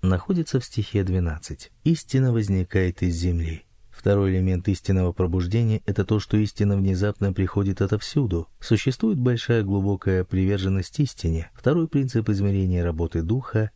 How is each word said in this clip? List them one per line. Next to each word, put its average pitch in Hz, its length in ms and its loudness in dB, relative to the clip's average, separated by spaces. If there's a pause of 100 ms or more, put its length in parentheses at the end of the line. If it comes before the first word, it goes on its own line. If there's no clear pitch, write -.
находится 135 600 0
в - 40 -10
стихе 101 380 -2
двенадцать. 87 680 -4 (120)
"Истина 131 480 0
возникает 95 720 0
из 87 120 0
земли". 82 500 -2 (240)
Второй 101 420 2
элемент 92 360 0
истинного 92 440 0
пробуждения — 92 760 0
это 98 200 -2
то, 107 140 2
что - 180 -2
истина 104 380 0
внезапно 98 580 0
приходит 98 480 0
отовсюду. 98 640 -2 (120)
Существует 127 600 0
большая 120 440 0
глубокая 98 600 0
приверженность 95 760 0
истине. 85 540 -2
Второй 160 340 0
принцип 123 420 -2
измерения 98 540 0
работы 85 380 -2
духа — 110 540 -2